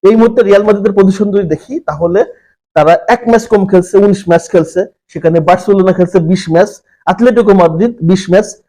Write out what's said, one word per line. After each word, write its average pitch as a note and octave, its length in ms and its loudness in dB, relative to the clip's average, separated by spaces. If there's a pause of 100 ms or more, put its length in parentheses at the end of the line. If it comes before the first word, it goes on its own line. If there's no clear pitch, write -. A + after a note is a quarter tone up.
এই A3 120 4
মুহূর্তে A3+ 240 2
রিয়াল G3 240 2
মাদ্রিদের G3+ 320 0
পজিশন F#3+ 360 2
যদি G3+ 180 -2
দেখি, G3 200 -10 (140)
তাহলে E3+ 320 -2 (560)
তারা D#3 180 2 (220)
এক A#3 140 -10
ম্যাচ A3+ 220 2
কম G3+ 100 2 (100)
খেলছে, F#3 320 0
উনিশ G3+ 260 0
ম্যাচ E3+ 140 2 (100)
খেলছে, F3+ 280 -2 (300)
সেখানে E3 260 -2 (100)
বার্সেলোনা F#3 500 0
খেলছে F3+ 200 -2 (120)
বিশ F#3 140 -2 (100)
ম্যাচ, E3 160 0 (380)
অ্যাটলেটিকো G#3+ 540 2
মাদ্রিদ F3 320 0 (160)
বিশ F#3+ 220 0
ম্যাচ F3+ 160 2 (220)